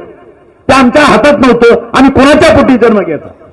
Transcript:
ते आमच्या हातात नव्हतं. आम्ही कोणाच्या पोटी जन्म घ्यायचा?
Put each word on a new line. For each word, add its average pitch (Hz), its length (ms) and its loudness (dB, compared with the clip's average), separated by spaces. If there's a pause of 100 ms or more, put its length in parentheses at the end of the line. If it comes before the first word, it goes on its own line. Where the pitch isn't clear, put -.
(680)
ते 262 60 0
आमच्या 269 280 0
हातात 294 360 0
नव्हतं. 233 560 0
आम्ही 262 160 2
कोणाच्या 294 460 0
पोटी 262 200 0
जन्म 214 240 0
घ्यायचा? 160 280 -8 (240)